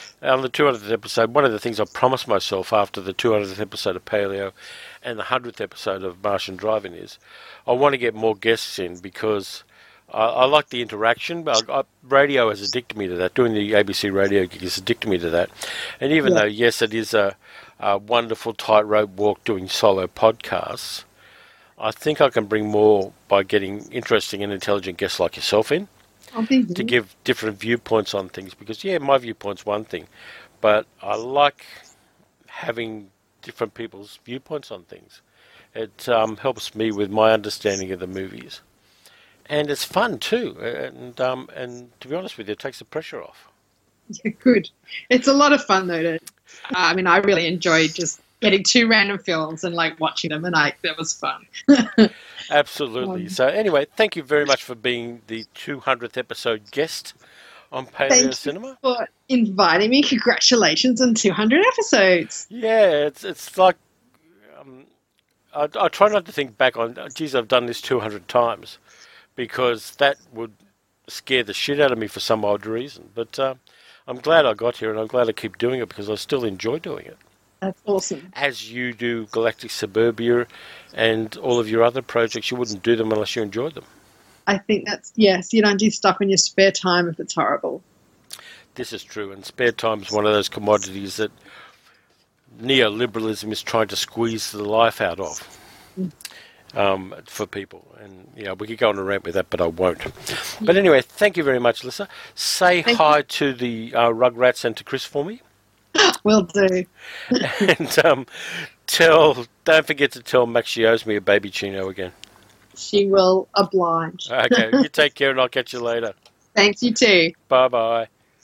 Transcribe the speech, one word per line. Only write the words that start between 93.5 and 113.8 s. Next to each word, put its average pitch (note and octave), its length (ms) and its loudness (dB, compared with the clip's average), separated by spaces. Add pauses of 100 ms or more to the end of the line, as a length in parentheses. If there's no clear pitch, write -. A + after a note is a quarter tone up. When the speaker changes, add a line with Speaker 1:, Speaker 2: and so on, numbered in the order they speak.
Speaker 1:
is G#2 100 -6
trying A2 280 0
to - 80 -12
squeeze A2+ 560 -4
the G#2 100 -8
life A2 380 2
out F2 180 -2
of, - 400 -12 (400)
Speaker 2:
Mm. F#3 140 -6 (640)
Speaker 1:
um, G2 380 -2 (120)
for - 200 -10
people. F#2+ 380 -14 (140)
And, G2 380 -20
yeah, G2 160 -10
we G2+ 160 -10
could A2+ 100 -12
go A#2 120 4
on G2 80 -2
a F#2+ 40 -4
rant G2 220 -4
with E2+ 100 -8
that, F#2 160 -2
but G#2 100 -2
I E2+ 60 2
won't. E2+ 340 0 (600)
But F#3 160 4
anyway, E3 260 6
thank - 340 -2
you E3 60 -2
very C3+ 160 2
much, A#2+ 240 0
Lisa. D#3 260 -12 (280)
Say F3+ 460 2
Speaker 2:
Thank A#3 160 2
Speaker 1:
hi D3+ 200 6
Speaker 2:
you. D3 60 0
Speaker 1:
to C#3 280 -2
the, A#2+ 440 -6
uh, A#2+ 140 4
Rugrats A#2+ 540 2
and A2+ 120 -2
to - 80 -10
Chris - 200 -6
for C#3+ 200 -4
me. A3 180 -10 (800)
Speaker 2:
Will G#3+ 180 4
do. F#3 420 0 (460)
Speaker 1:
<laughs> B3+ 40 2 (260)
And, E3+ 440 2
um, C3+ 220 2 (600)
tell, D#3 600 6 (180)
don't D#3+ 220 6
forget C#3+ 260 0
to B2 100 -16
tell B2+ 240 4
Max A#2 220 0
she A2+ 180 2
owes A2+ 200 2
me G#2+ 100 0
a G2+ 40 -2
baby G2+ 300 2
chino G2 380 -6
again. F#2 240 -10 (640)
Speaker 2:
She G3+ 300 0
will F#3+ 480 4
oblige. F3 760 -2